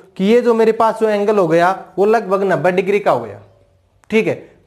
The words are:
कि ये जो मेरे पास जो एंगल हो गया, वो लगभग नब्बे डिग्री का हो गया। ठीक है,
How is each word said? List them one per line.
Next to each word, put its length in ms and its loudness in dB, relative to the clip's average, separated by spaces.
कि 60 -2
ये 160 4
जो 140 2
मेरे 200 2
पास 260 -2
जो 80 0
एंगल 300 0
हो 100 2
गया, 240 2
वो 60 0
लगभग 380 0
नब्बे 300 0
डिग्री 280 0
का 100 0
हो 100 0
गया। 200 -14
ठीक 160 0
है, 80 -2